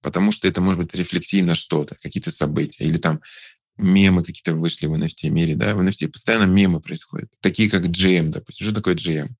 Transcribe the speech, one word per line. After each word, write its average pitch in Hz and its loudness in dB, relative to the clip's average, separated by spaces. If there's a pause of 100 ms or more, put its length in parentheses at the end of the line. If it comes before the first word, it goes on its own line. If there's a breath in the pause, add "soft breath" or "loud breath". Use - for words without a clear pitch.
Потому 95 0
что - -2
это 90 0
может 92 2
быть 85 -6
рефлексией 90 0
на 85 2
что-то, 76 -4
какие-то - -8
события, 76 -4
или 80 2
там 80 -2 (560 loud breath)
мемы 95 4
какие-то - -6
вышли 80 -4
в 76 -2
Н 82 -2
Ф 82 -4
Т - -4
мире, 80 0
да, 104 0
в 98 -2
Н 92 2
Ф 98 -4
Т 80 -4
постоянно 113 0
мемы 92 4
происходят, - -12 (120)
такие 104 2
как 90 0
G 92 2
M, 80 0
допустим. - -10
Что 107 -2
такое 95 0
G 82 -4
M? 76 -8 (100)